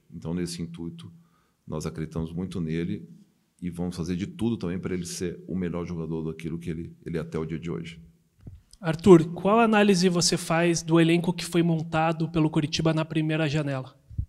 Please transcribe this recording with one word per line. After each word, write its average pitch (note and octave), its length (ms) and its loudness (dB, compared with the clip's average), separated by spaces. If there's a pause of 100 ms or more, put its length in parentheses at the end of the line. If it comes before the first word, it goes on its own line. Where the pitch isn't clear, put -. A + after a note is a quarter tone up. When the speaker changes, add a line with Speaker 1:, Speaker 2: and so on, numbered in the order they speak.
(140)
Speaker 1:
Então, E2 200 -8
nesse F2 280 -4
intuito, E2+ 500 -10 (560)
nós D#2 180 -6
acreditamos D#2+ 460 -6
muito F2+ 300 -6
nele E2+ 480 -4 (520)
e F2 80 -6
vamos F2 260 -6
fazer F2+ 200 -4
de F2+ 120 -4
tudo A2 280 -2
também F2+ 240 -6
pra F#2 140 -6
ele F2+ 120 -4
ser E2+ 420 -8
o E2+ 100 -4
melhor F2 280 -2
jogador D#2+ 460 -6
daquilo D#2+ 260 -8
que E2+ 120 -8
ele, E2 260 -8 (100)
ele E2 120 -6
é D#2+ 40 -2
até E2 160 -6
o D#2+ 80 -2
dia D#2+ 140 -6
de E2+ 100 -10
hoje. E2+ 320 -8 (760)
Speaker 2:
Arthur, E3 540 8
qual G#3 260 2
análise G#3 480 6
você F3 300 2
faz E3+ 460 0
do E3 160 4
elenco E3+ 340 4
que - 100 -6
foi E3+ 200 2
montado D#3+ 680 0
pelo D#3 180 2
Coritiba D#3+ 460 0
na D#3 100 0
primeira D#3 460 0
janela? C#3 500 -4 (300)